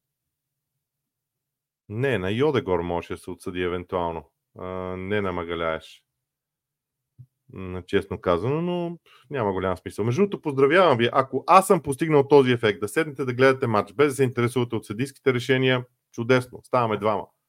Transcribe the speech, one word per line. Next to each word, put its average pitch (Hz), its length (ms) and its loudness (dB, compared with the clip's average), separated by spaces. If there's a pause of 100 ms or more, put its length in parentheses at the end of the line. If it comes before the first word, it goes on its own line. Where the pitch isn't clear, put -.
(1900)
Не, 117 280 -2
на 92 140 -2
Йодегор 107 500 0
можеше 87 320 -6
да 87 40 -8
се - 140 -14
отсъди 90 300 -10
евентуално. 87 720 -4 (280)
А, 92 60 -12 (320)
не 98 240 -4
на 98 100 -4
Магаляеш. 85 720 -6 (1500)
М, 92 340 -10
честно 95 340 -2
казано, 104 400 0
но 175 360 -6 (320)
няма 113 240 -2
голям 92 240 -2
смисъл. - 280 -8
Между 120 160 0
другото, 202 200 0
поздравявам 143 560 4
ви. 117 160 2
Ако 131 340 -2
аз 185 200 6
съм 180 140 2
постигнал 147 460 0
този 139 240 6
ефект, 107 280 0
да 104 80 -4
седнете 147 380 -4
да 123 80 -4
гледате 131 340 2
матч, 104 260 0
без 143 140 2
да 139 80 -4
се 135 80 0
интересувате 120 520 0
от 107 100 -8
съдийските 123 480 -2
решения, 127 520 0 (260)
чудесно. 123 520 0
Ставаме 113 340 0
двама. 98 280 -2 (240)